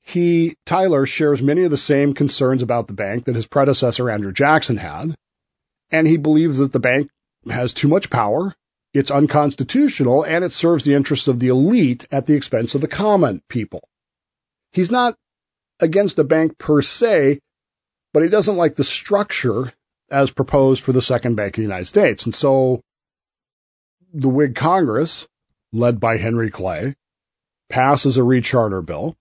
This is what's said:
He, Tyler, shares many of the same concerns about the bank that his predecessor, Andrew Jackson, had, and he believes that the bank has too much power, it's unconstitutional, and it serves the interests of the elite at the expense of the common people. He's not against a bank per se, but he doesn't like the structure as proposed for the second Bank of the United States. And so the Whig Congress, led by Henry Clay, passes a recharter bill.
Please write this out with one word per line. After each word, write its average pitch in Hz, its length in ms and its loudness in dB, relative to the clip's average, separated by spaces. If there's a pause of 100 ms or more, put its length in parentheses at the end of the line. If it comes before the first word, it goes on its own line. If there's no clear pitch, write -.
He, 170 540 0 (100)
Tyler, 170 400 2
shares 143 380 0
many 156 200 2
of 165 80 0
the 139 60 0
same 143 360 2
concerns 131 500 0
about 117 240 -2
the 104 60 -14
bank 104 320 -6
that 123 100 -4
his 113 120 -6
predecessor, 131 640 0
Andrew 104 220 -6
Jackson, 139 460 2
had, 92 360 -8 (760)
and 160 160 2
he 160 100 4
believes 151 420 2
that 135 120 0
the 135 80 -2
bank 131 300 0 (420)
has 123 220 -4
too - 160 0
much 196 200 0
power, 127 460 -2 (380)
it's 139 180 0
unconstitutional, 147 1120 2
and 170 220 -2
it 156 80 -6
serves 170 320 0
the 143 80 2
interests 139 340 0
of 127 100 0
the 127 120 0
elite 135 640 2
at 139 120 -2
the 151 80 2
expense 120 420 -2
of 135 60 0
the 151 60 -4
common 185 600 0
people. 104 320 -8 (920)
He's 180 180 -2
not 247 260 0 (680)
against 175 360 2
a 156 60 2
bank 160 340 2
per 147 240 2
se, 143 600 2 (720)
but 151 100 2
he 170 60 0
doesn't 202 260 2
like 170 200 0
the 143 100 -2
structure 131 840 -2 (380)
as 139 220 0
proposed 135 540 2
for 131 80 0
the 127 80 2
second 120 340 -2
Bank 101 200 -6
of - 20 -6
the 110 60 -4
United 92 220 -6
States. 160 400 0
And 117 80 -6
so 131 480 0 (1300)
the 135 160 0
Whig 135 260 2
Congress, 160 720 0 (460)
led 117 260 0
by 113 160 0
Henry 113 340 -2
Clay, 92 460 -6 (720)
passes 135 460 2
a 127 80 2
recharter 117 580 0
bill. 85 400 -8